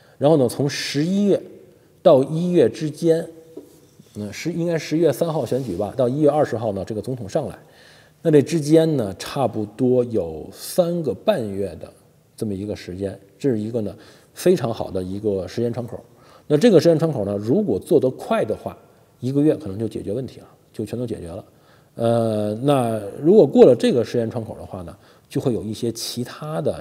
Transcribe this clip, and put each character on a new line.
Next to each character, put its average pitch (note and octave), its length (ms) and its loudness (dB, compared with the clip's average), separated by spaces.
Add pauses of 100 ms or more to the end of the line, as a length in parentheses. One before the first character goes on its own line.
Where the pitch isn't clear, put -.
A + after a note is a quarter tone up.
(160)
然 C#3 140 2
后 E3 60 6
呢， B2+ 120 4
从 C3+ 220 -2
十 - 340 -4
一 G3 200 0
月 F#3+ 180 2 (640)
到 D3 180 8
一 D#3+ 280 -4
月 D#3 180 4
之 D#3 200 -6
间， E3 400 -2 (880)
嗯， G#2 180 -10
十， E3 200 -6
应 E3+ 120 -4
该 E3+ 140 0
十 D3+ 180 -4
一 E3 40 0
月 D#3+ 120 4
三 - 160 -2
号 D3+ 160 -2
选 B2+ 200 -2
举 G#2 100 -6
吧， G2 220 -4
到 B2+ 120 2
一 C3+ 120 -2
月 D3 100 6
二 D3 140 2
十 A#2+ 120 -2
号 A2 160 -2
呢， F#2+ 140 -6
这 A2+ 80 -6
个 G#2 80 -6
总 B2+ 140 -6
统 A2+ 120 -10
上 C3 200 -4
来， D#2+ 100 -14 (640)
那 E3+ 80 0
这 D3+ 100 8
之 D3 200 0
间 D#3+ 360 4
呢， G#2 220 -2
差 C3 300 -2
不 G#2+ 160 -6 (120)
多 B2 280 2
有 E2 480 -4
三 F3 500 -2
个 C3 100 -2
半 C#3+ 380 -2
月 F#2+ 300 -6
的 - 120 -18 (440)
这 - 80 -8
么 G#2+ 80 -4
一 G2 140 -6
个 G2+ 100 -6
时 - 180 -12
间， F#2+ 240 -6 (200)
这 D3 100 -2
是 A#2 100 2
一 G#2+ 120 -6
个 A#2+ 100 -4
呢 G2+ 160 -6 (380)
非 F3+ 200 2
常 B2+ 180 -2
好 F2 180 -8
的 F#2 120 -4
一 F#2 160 -8
个 G2 300 -2
时 - 140 -6
间 A#2 100 -2
窗 A#2 140 -8
口。 F#2+ 120 -14 (480)
那 D3+ 100 2
这 G#3+ 140 4
个 F3+ 80 8
时 C3+ 80 6
间 E3 120 6
窗 D#3+ 120 0
口 B2 140 -4
呢， G2+ 140 -2
如 B2 240 0
果 B2 160 -2
做 D#3 200 2
得 B2+ 120 2
快 - 340 -4
的 G#2 100 -4
话， - 220 -10 (440)
一 B2 120 -4
个 C#3+ 80 0
月 D3+ 160 4
可 - 120 -10
能 F#2+ 100 -8
就 A2+ 100 -4
解 - 140 -10
决 F#2+ 100 -6
问 B2+ 120 -6
题 - 160 -16
了， - 60 -20 (260)
就 A2 120 -6
全 G#2+ 140 -8
都 B2 80 -6
解 G#2+ 120 -8
决 E2+ 100 -12
了。 F#2+ 160 -12 (500)
呃， A2+ 680 0
那 B2 380 0 (200)
如 D#3+ 140 4
果 G3 120 10
过 A#3 180 8
了 C#3 100 10
这 A#3+ 160 2
个 B2 140 2
时 - 140 -2
间 A2+ 120 0
窗 A#2 140 -6
口 - 160 -12
的 F2 40 -16
话 F#2 180 -14
呢， D#2+ 120 -16 (340)
就 C#3+ 120 -4
会 C3+ 140 0
有 G2 80 -4
一 G#2+ 100 -6
些 A#2 180 -4
其 - 320 -8
他 D3+ 380 -10
的 G#2+ 200 -2